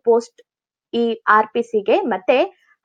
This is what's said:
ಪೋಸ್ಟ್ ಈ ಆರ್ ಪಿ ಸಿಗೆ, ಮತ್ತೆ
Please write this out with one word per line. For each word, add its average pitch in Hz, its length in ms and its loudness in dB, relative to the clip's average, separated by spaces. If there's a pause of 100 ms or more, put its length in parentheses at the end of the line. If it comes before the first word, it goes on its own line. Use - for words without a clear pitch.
ಪೋಸ್ಟ್ 233 360 0 (540)
ಈ 233 120 -2 (220)
ಆರ್ 214 240 2
ಪಿ 240 120 -4
ಸಿಗೆ, 220 380 -2
ಮತ್ತೆ 247 380 -2 (460)